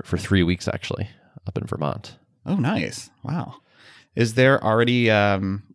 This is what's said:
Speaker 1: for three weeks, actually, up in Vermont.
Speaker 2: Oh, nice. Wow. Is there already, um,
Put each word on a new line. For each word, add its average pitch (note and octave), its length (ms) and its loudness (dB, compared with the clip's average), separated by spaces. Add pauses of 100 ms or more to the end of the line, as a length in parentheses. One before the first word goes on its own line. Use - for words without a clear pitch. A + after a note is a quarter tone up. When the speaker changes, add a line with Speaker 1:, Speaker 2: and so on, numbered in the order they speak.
Speaker 1:
for F2+ 120 -4
three F#2 240 2
weeks, F2 280 0
actually, - 400 -6 (360)
up - 120 -6
in - 100 -6
Vermont. - 500 -6 (280)
Speaker 2:
Oh, F#3+ 100 -2
nice. C#3 540 -4 (140)
Wow. D#3 320 -6 (600)
Is A#2 200 0
there C3 280 4
already, A#2 480 4
um, G2+ 520 2 (120)